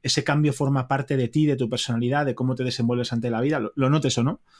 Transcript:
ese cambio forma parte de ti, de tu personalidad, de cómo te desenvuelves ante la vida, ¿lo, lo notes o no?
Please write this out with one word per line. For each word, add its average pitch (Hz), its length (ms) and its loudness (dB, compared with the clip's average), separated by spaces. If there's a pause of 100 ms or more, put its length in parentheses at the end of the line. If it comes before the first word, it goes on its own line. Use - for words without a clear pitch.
ese 135 220 0
cambio 147 280 2
forma 135 360 0
parte 139 280 0
de 123 120 0
ti, 151 180 2
de 143 100 2
tu 120 140 -2
personalidad, 120 560 0
de 127 80 -2
cómo 127 220 -2
te 131 80 -2
desenvuelves 120 480 -2
ante 117 180 -2
la 113 100 0
vida, 143 200 0
¿lo, 107 160 -4
lo 135 140 2
notes 151 280 2
o 117 60 2
no? 147 180 -2 (180)